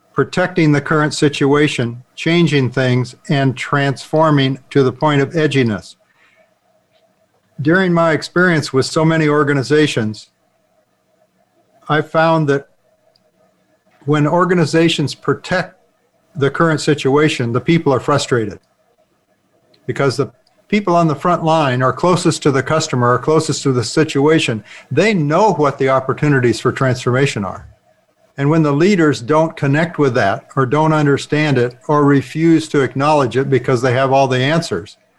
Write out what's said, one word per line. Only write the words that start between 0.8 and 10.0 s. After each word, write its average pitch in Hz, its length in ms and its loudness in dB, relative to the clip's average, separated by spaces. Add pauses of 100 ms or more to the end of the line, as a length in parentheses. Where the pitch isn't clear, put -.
current 147 320 0
situation, 143 880 0 (140)
changing 151 560 0
things, 127 440 -2 (140)
and 135 260 0
transforming 143 1000 0 (120)
to 143 120 2
the 127 120 2
point 147 280 0
of 135 100 -2
edginess. 135 680 -2 (1600)
During 175 300 0
my 165 220 2
experience 170 580 0
with 131 140 0
so - 180 -2
many 160 240 2
organizations, 143 1000 0 (1600)